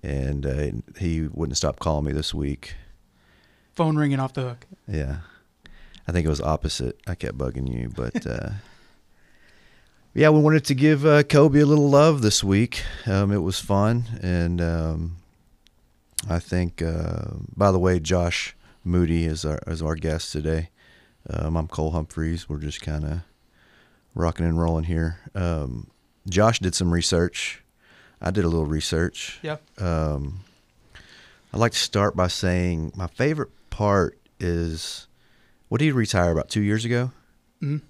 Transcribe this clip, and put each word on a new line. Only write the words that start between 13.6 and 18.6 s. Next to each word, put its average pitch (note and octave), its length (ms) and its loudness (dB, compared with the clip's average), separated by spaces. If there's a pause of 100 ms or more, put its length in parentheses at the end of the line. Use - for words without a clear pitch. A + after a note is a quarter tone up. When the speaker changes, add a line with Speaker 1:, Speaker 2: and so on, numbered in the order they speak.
Speaker 1:
and, F2 400 0
um, E2 560 -2 (1120)
I E2+ 100 0
think, F2 420 -4
uh, D#2+ 500 -4 (220)
by G2 180 4
the F#2 80 4
way, F2+ 200 4
Josh F2 560 -2 (300)